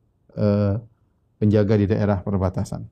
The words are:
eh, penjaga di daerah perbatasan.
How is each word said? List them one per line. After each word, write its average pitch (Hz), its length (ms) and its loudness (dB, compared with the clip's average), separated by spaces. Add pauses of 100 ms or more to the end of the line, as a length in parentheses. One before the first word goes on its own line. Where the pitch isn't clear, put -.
(360)
eh, 104 400 0 (640)
penjaga 104 400 4
di 98 80 2
daerah 104 320 0
perbatasan. 98 720 -4